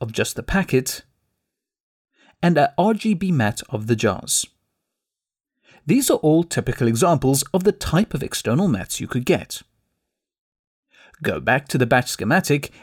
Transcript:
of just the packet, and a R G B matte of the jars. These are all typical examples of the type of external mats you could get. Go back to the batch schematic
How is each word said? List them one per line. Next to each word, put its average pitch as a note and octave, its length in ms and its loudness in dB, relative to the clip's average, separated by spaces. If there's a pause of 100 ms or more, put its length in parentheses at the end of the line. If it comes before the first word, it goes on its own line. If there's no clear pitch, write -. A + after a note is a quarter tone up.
of A2 100 -8
just - 240 -4
the A#2 80 -10
packet, - 600 -2 (1400)
and E3+ 160 2
a C#3+ 200 2
R G#3 160 2
G A3 200 -2
B F#3 180 -2
matte A2+ 380 0
of A2 180 -6
the A#2 80 2
jars. G2 500 -2 (1400)
These B3 260 2
are C#4 60 2
all D#3 260 4
typical A#2+ 460 -2
examples C3+ 520 2 (120)
of F#3 100 0
the G3+ 80 6
type - 420 -2
of C#3 80 -6
external C#3+ 460 -2
mats G2 320 -4
you - 80 -8
could B2+ 180 -4
get. - 360 -2 (1600)
Go E2+ 180 -4
back B2 300 0
to - 80 0
the B2 80 2
batch B2 240 2
schematic C#3+ 600 0 (120)